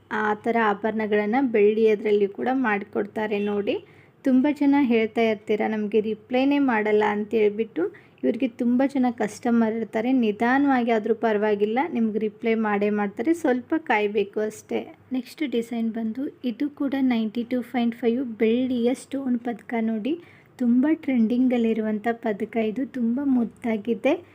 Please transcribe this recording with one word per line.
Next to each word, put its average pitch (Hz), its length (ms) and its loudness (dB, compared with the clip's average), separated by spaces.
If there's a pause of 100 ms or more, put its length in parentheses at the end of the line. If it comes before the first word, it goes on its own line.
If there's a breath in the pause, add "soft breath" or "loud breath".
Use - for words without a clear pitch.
(120)
ಆ 214 220 0
ಥರ 233 300 -2
ಆಭರಣಗಳನ್ನು 214 840 0
ಬೆಳ್ಳಿಯದ್ರಲ್ಲಿ 214 800 4
ಕೂಡ 233 240 -6
ಮಾಡಿಕೊಡ್ತಾರೆ 214 840 -2
ನೋಡಿ. 208 460 -2 (400 loud breath)
ತುಂಬ 262 260 4
ಜನ 285 300 2
ಹೇಳ್ತಾ 226 400 2
ಇರ್ತೀರ, 220 480 0
"ನಮಗೆ 214 320 0
ರಿಪ್ಲೈನೇ 254 580 0
ಮಾಡಲ್ಲ" 214 500 2
ಅಂತ 208 260 -2
ಹೇಳ್ಬಿಟ್ಟು. 220 760 -2 (140)
ಇವ್ರಿಗೆ 254 240 0
ತುಂಬ 240 380 0
ಜನ 262 240 0
ಕಸ್ಟಮರ್ 226 640 0
ಇರ್ತಾರೆ, 226 380 -2
ನಿಧಾನವಾಗಿ 240 800 2
ಆದ್ರೂ 220 240 2
ಪರವಾಗಿಲ್ಲ, 214 640 0 (140)
ನಿಮ್ಗೆ 220 260 0
ರಿಪ್ಲೈ 220 360 -2
ಮಾಡೇ 208 360 0
ಮಾಡ್ತಾರೆ, 208 440 0
ಸ್ವಲ್ಪ 254 440 0
ಕಾಯಬೇಕು 208 600 -2
ಅಷ್ಟೇ. 214 540 -6 (180)
ನೆಕ್ಸ್ಟ್ 254 380 -6
ಡಿಸೈನ್ 233 400 -4
ಬಂದು 226 540 -8
ಇದು 262 260 -4
ಕೂಡ 277 300 -4
ನೈಂಟಿ 233 440 0
ಟೂ 247 180 -4
ಪಾಯಿಂಟ್ 233 340 -2
ಫೈವ್ 247 280 0
ಬೆಳ್ಳಿಯ 240 720 0
ಸ್ಟೋನ್ 262 440 -4
ಪದಕ 240 420 -8
ನೋಡಿ. 226 400 -2 (380 loud breath)
ತುಂಬ 254 340 4
ಟ್ರೆಂಡಿಂಗಲ್ಲಿರುವಂಥ 226 1200 0
ಪದಕ 220 440 -4
ಇದು, 226 300 -2
ತುಂಬ 240 380 -2
ಮುದ್ದಾಗಿದೆ. 240 1000 0 (100)